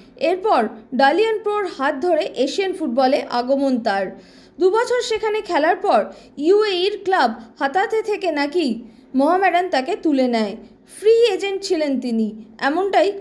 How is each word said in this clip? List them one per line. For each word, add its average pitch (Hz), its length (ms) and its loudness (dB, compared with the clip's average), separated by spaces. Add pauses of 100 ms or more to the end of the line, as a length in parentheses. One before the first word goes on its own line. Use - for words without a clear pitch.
(300)
এরপর 370 300 2 (400)
ডালিয়ান 381 440 4
প্রোর 415 200 -2 (120)
হাত 285 180 -2 (120)
ধরে 339 180 2 (200)
এশিয়ান 381 340 -2
ফুটবলে 269 400 0 (200)
আগমন 269 360 0 (120)
তার। 196 180 0 (560)
দুবছর 466 400 2 (100)
সেখানে 440 280 -2 (120)
খেলার 330 340 2
পর 285 160 4 (460)
ইউএইর 403 480 2 (120)
ক্লাব 330 240 2 (300)
হাতাতে 370 380 0 (120)
থেকে 381 180 -2 (120)
নাকি 294 260 0 (520)
মোহামেডান 349 560 2
তাকে 262 180 -2 (120)
তুলে 269 300 2
নেয়। 220 200 -2 (420)
ফ্রি 440 180 4 (200)
এজেন্ট 392 240 -4 (100)
ছিলেন 302 240 0 (120)
তিনি, 226 220 0 (420)
এমনটাই 370 420 2 (100)